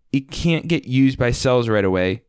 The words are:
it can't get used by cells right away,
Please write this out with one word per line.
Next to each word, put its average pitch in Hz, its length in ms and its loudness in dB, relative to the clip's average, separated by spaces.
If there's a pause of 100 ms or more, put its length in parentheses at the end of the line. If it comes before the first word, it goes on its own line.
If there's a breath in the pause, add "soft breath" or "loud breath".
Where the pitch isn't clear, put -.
(120)
it 135 180 -4
can't - 380 -2
get 170 180 -2
used 131 320 2
by 120 140 0
cells 123 360 0
right 104 160 2
away, 92 440 0